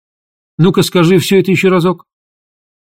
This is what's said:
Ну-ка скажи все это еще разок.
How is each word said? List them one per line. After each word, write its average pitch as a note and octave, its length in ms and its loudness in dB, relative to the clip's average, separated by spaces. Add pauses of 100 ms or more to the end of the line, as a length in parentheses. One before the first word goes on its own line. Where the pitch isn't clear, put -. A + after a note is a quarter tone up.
(580)
Ну-ка F3+ 240 0
скажи F3 360 0
все F#3+ 200 0
это F#3 120 0
еще F#3 200 0
разок. F3+ 360 -2 (920)